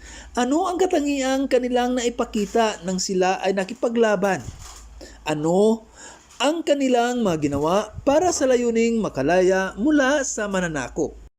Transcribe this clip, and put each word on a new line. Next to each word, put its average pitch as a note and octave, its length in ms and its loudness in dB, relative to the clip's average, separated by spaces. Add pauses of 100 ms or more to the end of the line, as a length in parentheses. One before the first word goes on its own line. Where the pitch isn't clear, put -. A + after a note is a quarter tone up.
(380)
Ano C#4+ 320 0
ang F4+ 100 -4
katangiang C#4 720 0
kanilang B3 480 0
naipakita A3+ 880 -2
nang F#3 160 -2
sila F#3 400 0
ay G3 160 -2
nakipaglaban? G3+ 880 0 (840)
Ano F3+ 560 2 (560)
ang D#4 240 0
kanilang B3 560 2
mga D#3+ 320 0
ginawa D#3+ 400 0 (160)
para E4+ 240 4
sa C#4 160 0
layuning A#3 540 2
makalaya F#3 760 2
mula C#4 480 2
sa G#3+ 240 -6
mananakop? D#3+ 720 -4 (220)